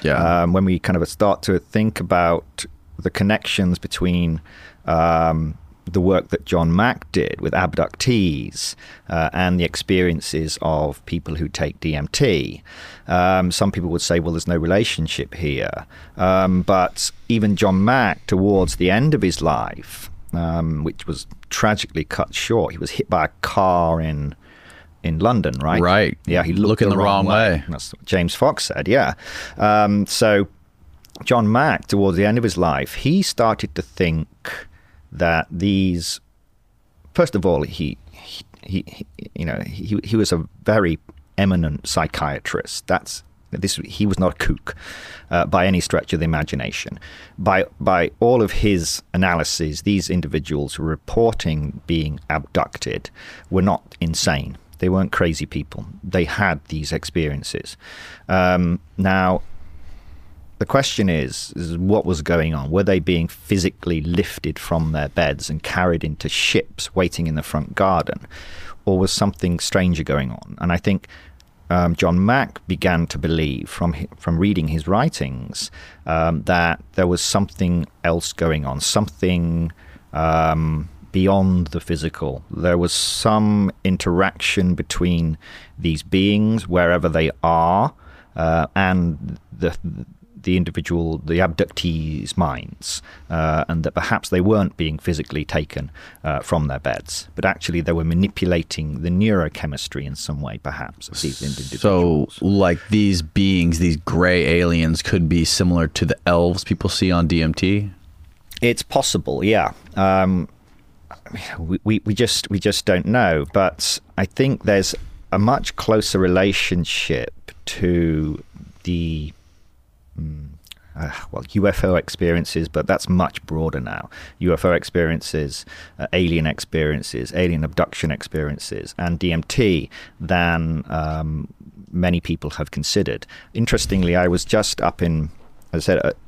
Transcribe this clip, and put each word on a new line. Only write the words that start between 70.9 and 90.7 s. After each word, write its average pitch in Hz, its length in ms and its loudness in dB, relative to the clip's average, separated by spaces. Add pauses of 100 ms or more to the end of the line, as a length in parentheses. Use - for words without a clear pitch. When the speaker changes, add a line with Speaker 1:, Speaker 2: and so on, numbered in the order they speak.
Speaker 2:
um, 87 260 2
John 90 300 2
Mack 120 420 0
began 85 400 0
to - 100 -6
believe 78 520 -2
from 85 240 -2
hi-, 69 140 -8 (100)
from 82 200 -2
reading 90 300 2
his 78 200 -2
writings, 87 840 -2 (340)
um, 80 380 0
that 87 400 2 (100)
there 92 140 2
was 87 140 2
something 90 640 0 (180)
else 85 300 0
going 78 320 0
on, 67 140 -6
something, 85 920 0 (420)
um, 80 760 2 (220)
beyond 95 560 2
the 82 120 -6
physical. 73 680 -6
There 87 280 2
was 87 140 2
some 107 800 2 (120)
interaction 92 920 2
between 82 640 0 (400)
these 80 260 -2
beings, 104 640 2
wherever 87 400 4
they 80 240 2 (120)
are, 85 500 2 (420)
uh, 80 300 2 (100)
and 90 640 0 (120)
the, - 260 -2 (580)
the 92 220 0
individual, 82 640 -2